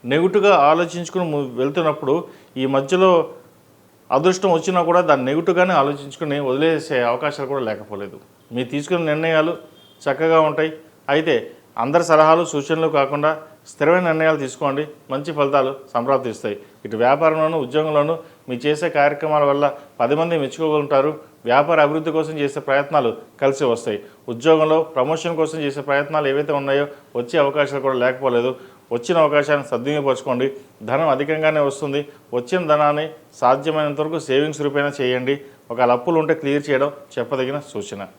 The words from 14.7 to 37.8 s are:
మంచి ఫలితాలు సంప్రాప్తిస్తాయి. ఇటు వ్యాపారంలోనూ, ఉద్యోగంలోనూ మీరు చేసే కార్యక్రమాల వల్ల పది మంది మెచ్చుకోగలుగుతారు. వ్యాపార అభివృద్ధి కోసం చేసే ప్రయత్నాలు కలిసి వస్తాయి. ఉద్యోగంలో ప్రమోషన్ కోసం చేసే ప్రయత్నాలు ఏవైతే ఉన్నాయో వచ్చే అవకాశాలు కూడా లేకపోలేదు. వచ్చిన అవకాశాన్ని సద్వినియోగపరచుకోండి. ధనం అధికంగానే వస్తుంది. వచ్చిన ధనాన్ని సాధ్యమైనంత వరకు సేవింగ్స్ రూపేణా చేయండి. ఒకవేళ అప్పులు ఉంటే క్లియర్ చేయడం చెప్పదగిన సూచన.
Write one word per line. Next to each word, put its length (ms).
మంచి 220
ఫలితాలు 420
సంప్రాప్తిస్తాయి. 640
ఇటు 120
వ్యాపారంలోనూ, 640
ఉద్యోగంలోనూ 580
మీరు 180
చేసే 220
కార్యక్రమాల 560
వల్ల 280
పది 140
మంది 240
మెచ్చుకోగలుగుతారు. 840
వ్యాపార 360
అభివృద్ధి 300
కోసం 280
చేసే 220
ప్రయత్నాలు 560
కలిసి 240
వస్తాయి. 380
ఉద్యోగంలో 540
ప్రమోషన్ 540
కోసం 220
చేసే 220
ప్రయత్నాలు 480
ఏవైతే 240
ఉన్నాయో 340
వచ్చే 220
అవకాశాలు 420
కూడా 140
లేకపోలేదు. 640
వచ్చిన 260
అవకాశాన్ని 480
సద్వినియోగపరచుకోండి. 840
ధనం 260
అధికంగానే 520
వస్తుంది. 480
వచ్చిన 320
ధనాన్ని 420
సాధ్యమైనంత 640
వరకు 180
సేవింగ్స్ 420
రూపేణా 400
చేయండి. 400
ఒకవేళ 220
అప్పులు 260
ఉంటే 160
క్లియర్ 360
చేయడం 220
చెప్పదగిన 420
సూచన. 340